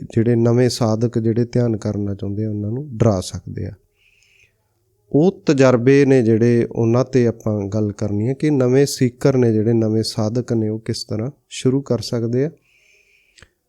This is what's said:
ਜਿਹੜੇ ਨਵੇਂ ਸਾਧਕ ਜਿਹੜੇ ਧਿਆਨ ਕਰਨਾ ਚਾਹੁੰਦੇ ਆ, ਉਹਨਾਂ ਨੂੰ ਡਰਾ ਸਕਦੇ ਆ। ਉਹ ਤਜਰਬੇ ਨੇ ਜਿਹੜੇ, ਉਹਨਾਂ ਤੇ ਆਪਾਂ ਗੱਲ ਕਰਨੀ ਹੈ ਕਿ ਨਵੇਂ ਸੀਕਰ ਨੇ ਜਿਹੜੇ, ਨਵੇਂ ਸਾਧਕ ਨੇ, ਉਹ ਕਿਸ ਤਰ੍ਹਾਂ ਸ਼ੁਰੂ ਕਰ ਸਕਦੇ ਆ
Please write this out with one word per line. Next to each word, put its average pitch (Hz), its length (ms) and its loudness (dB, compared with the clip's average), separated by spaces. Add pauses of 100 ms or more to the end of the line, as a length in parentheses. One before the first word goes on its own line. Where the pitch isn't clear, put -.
ਜਿਹੜੇ 117 320 0
ਨਵੇਂ 117 340 2
ਸਾਧਕ 113 480 -2
ਜਿਹੜੇ 113 260 0
ਧਿਆਨ 120 320 -2
ਕਰਨਾ 101 380 -6
ਚਾਹੁੰਦੇ 101 300 -6
ਆ, 110 40 -6
ਉਹਨਾਂ 104 220 -6
ਨੂੰ 139 180 -8
ਡਰਾ 110 340 0
ਸਕਦੇ 95 420 -12
ਆ। 101 80 -10 (1400)
ਉਹ 170 340 2
ਤਜਰਬੇ 135 600 4
ਨੇ 131 180 4
ਜਿਹੜੇ, 117 420 4
ਉਹਨਾਂ 117 400 0
ਤੇ 123 220 2
ਆਪਾਂ 110 260 -4 (140)
ਗੱਲ 104 240 -2
ਕਰਨੀ 104 360 -4
ਹੈ 135 60 -2
ਕਿ 151 180 -2
ਨਵੇਂ 131 340 2
ਸੀਕਰ 131 520 0
ਨੇ 120 160 4
ਜਿਹੜੇ, 107 200 2
ਨਵੇਂ 110 300 0
ਸਾਧਕ 113 500 -4
ਨੇ, 110 160 0
ਉਹ 110 100 -6
ਕਿਸ - 240 -8
ਤਰ੍ਹਾਂ 110 260 -8 (200)
ਸ਼ੁਰੂ 131 320 -2
ਕਰ 123 200 -4
ਸਕਦੇ 120 440 -4
ਆ 156 40 -6 (1200)